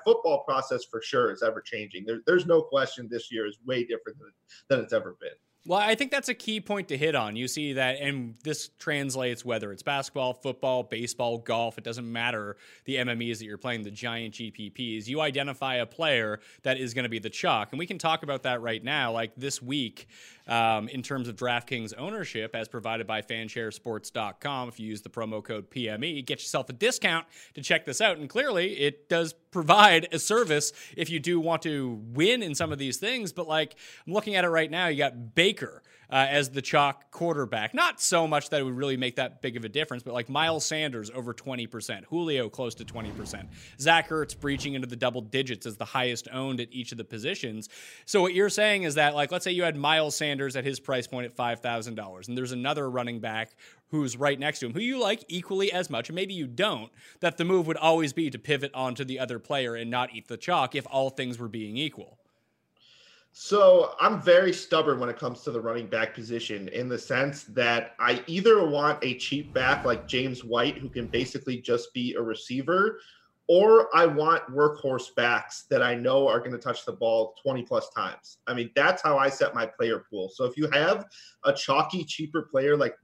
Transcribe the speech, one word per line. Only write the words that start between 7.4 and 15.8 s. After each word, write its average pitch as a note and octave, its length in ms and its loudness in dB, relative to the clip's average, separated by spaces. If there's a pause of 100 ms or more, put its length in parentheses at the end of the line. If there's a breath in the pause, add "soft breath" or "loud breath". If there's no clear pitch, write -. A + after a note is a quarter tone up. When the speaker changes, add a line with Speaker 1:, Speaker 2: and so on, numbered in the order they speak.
Speaker 2:
see D3 280 -6
that, C3 260 0
and C3 420 -6
this D3 360 -8
translates C3 680 -4
whether A2 260 -4
it's F#2+ 120 -14
basketball, C#3 500 -2
football, B2+ 500 -2
baseball, A#2 560 -4
golf, A2+ 380 -4
it A2+ 80 -14
doesn't A#2+ 260 -10
matter A#2 460 -4 (300 loud breath)
the C3 100 -4
M B2 120 0
M A#2 120 -4
Es A#2 200 -6
that A2+ 40 -14
you're G#2 140 -12
playing, A#2 240 -6
the G#2 80 -10
giant A#2 440 -8
G A2+ 160 -12
P G#2 200 -14
Ps. A2 380 -8
You D3 120 -4
identify C#3 560 -2
a A#2+ 80 0